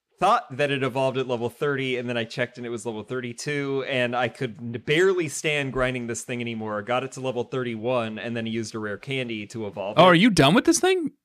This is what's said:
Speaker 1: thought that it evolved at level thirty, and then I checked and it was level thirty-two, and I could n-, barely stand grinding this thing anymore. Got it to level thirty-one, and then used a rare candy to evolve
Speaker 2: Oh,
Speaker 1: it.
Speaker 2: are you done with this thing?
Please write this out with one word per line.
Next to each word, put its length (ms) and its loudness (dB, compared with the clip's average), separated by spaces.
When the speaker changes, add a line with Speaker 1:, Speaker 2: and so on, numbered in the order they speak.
Speaker 1:
thought 380 2
that 140 0
it 120 0
evolved 340 0
at 100 0
level 220 -2
thirty, 480 -2
and 120 -4
then 80 -2
I 60 0
checked 340 -6
and 80 -10
it 40 -8
was 160 -8
level 180 -6
thirty-two, 840 -4
and 280 0
I 120 2
could 320 -8
n-, 260 -10
barely 440 2
stand 440 -2
grinding 340 -2
this 160 -6
thing 180 -6
anymore. 400 -4
Got 220 -2
it 100 -8
to 80 -12
level 220 -2
thirty-one, 760 -2
and 180 -6
then 120 -4
used 280 -4
a 40 -8
rare 180 -4
candy 500 -6
to 200 -8
evolve 320 -4
Speaker 2:
Oh, 40 10
Speaker 1:
it. 40 10
Speaker 2:
are 80 8
you 160 6
done 240 8
with 100 4
this 140 4
thing? 320 2